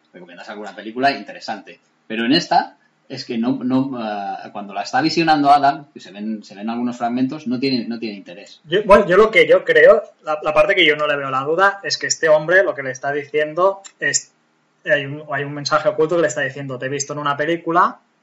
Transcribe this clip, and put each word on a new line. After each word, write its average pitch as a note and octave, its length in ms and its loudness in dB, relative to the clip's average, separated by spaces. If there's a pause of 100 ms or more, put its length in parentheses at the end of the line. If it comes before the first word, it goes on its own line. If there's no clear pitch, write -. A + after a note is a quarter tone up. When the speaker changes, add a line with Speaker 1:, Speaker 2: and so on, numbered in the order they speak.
(120)
Speaker 1:
recomiendas F2+ 380 -20
alguna G#2 260 -14
película A2+ 340 -2
interesante, G#2 720 -10 (260)
pero A2+ 200 -4
en B2+ 60 2
esta - 440 0 (320)
es C3 160 -12
que A#2+ 140 -6
no, B2 260 -2
no, C3 340 0
ah, G2+ 540 -8
cuando G2+ 220 -12
la G2+ 80 -4
está - 180 -2
visionando D#3 500 2
Adam, D3 420 4
que - 80 -20
se - 120 -20
ven, G#2 320 -10
se G2+ 100 -20
ven G2+ 140 -10
algunos A#2+ 300 -6
fragmentos, C3 480 -4
no A#2+ 120 -2
tiene, B2+ 300 -2
no A#2 100 -8
tiene A2 180 -8
interés. - 480 -20
Speaker 2:
Yo, F3+ 200 -2
bueno, G#3 220 6
yo E3+ 100 2
lo G#3 140 6
que E3+ 180 4
yo F#3 160 4
creo, E3 380 6 (200)
la, - 200 -4
la D#3+ 100 -2
parte D#3 220 2
que F#3 120 2
yo D3+ 100 4
no D3+ 100 -2
le D3 100 0
veo C#3 140 -6
la C3 140 -2
duda, F#3 380 2
es D3+ 140 -6
que C#3+ 120 -8
este D#3+ 200 0
hombre D#3+ 340 4
lo D#3+ 120 -2
que C#3 80 -8
le C3 80 -6
está C#3 200 -6
diciendo D3+ 680 -2 (180)
es, - 340 -4 (520)
hay D3 220 0
un, D3 160 -10 (100)
hay C#3 120 -4
un C#3+ 100 -8
mensaje D3 340 -2
oculto D#3 280 0
que E3+ 60 2
le D3+ 60 2
está D3 140 -4
diciendo, C3+ 360 -8
"Te C3 80 -8
he C3 40 -6
visto C#3+ 240 -6
en C#3+ 40 -8
una D3 180 -2
película E3+ 640 0 (240)